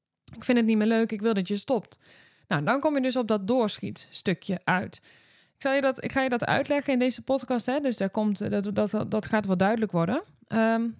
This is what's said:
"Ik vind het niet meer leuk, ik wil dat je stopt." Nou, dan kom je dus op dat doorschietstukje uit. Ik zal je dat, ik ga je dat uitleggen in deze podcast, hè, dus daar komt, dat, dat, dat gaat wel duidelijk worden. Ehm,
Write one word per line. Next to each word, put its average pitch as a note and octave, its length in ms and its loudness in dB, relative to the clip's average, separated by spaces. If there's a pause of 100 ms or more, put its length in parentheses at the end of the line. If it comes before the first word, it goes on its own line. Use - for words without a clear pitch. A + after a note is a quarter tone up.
(360)
"Ik A3+ 100 -14
vind B3 140 4
het A3+ 80 4
niet A3 100 4
meer G#3 100 4
leuk, A3+ 260 2
ik G#3 80 -4
wil A3+ 140 2
dat F#3+ 140 0
je G3+ 80 0
stopt." - 420 -2 (500)
Nou, D3+ 160 0
dan A#3+ 160 2
kom D4+ 140 2
je C#4 60 2
dus B3+ 160 0
op A#3+ 120 0
dat G#3+ 180 0
doorschietstukje - 1200 -2
uit. - 360 -2 (540)
Ik - 80 -14
zal C4+ 100 0
je C#4 80 2
dat, C4+ 240 0
ik B3 80 -6
ga C4+ 100 0
je C4 60 0
dat A#3+ 160 -2
uitleggen C#4+ 480 0
in B3+ 60 2
deze B3 240 0
podcast, B3+ 440 -2
hè, C4 140 0
dus C4 160 -2
daar G3 140 -2
komt, G#3 400 -2
dat, G3+ 240 -2
dat, G#3 360 -2
dat G#3+ 160 -2
gaat G#3+ 200 0
wel F#3+ 100 2
duidelijk G#3 360 2
worden. F#3 300 0 (240)
Ehm, A3+ 420 0 (120)